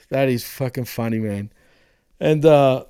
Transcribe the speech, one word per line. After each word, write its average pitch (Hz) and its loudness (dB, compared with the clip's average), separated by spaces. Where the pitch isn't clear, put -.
That 135 0
is 120 -2
fucking 127 -8
funny, 113 -4
man. 104 -6
And, 151 0
uh, 139 4